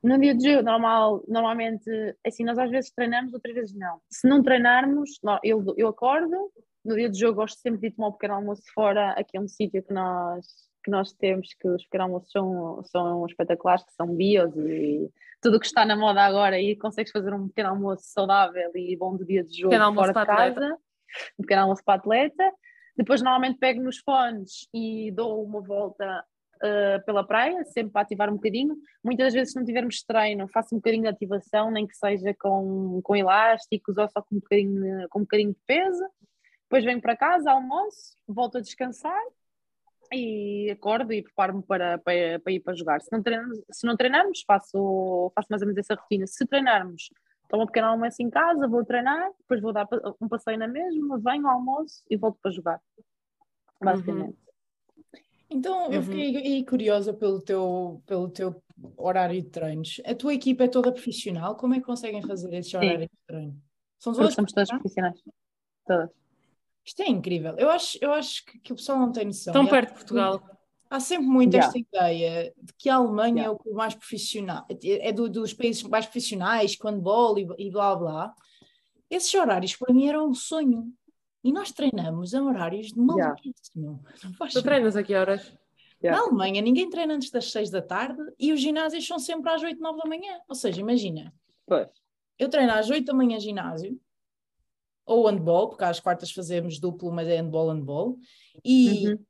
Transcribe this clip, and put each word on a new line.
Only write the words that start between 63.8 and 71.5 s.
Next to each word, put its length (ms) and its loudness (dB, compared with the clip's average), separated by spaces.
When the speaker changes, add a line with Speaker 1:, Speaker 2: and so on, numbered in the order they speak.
Speaker 3:
São 140 -6
Speaker 1:
Porque 100 2
Speaker 3:
todas 120 4
Speaker 1:
somos 180 0
todas 160 2
Speaker 3:
profissionais? 520 -4
Speaker 1:
profissionais. 160 -20
Todas. 380 -2
Speaker 3:
Isto 180 -10
é 60 -2
incrível. 480 -2
Eu 140 4
acho, 300 -2
eu 120 0
acho 320 -4
que, 140 -20
que 140 -14
o 40 -8
pessoal 220 -4
não 140 2
tem 140 -4
noção. 260 -8
Speaker 2:
Tão 120 8
Speaker 3:
E 20 4
há 40 4
Speaker 2:
perto 180 4
de 60 -20
Portugal. 480 -2
Speaker 3:
há 100 -4
sempre 260 -2
muito 260 6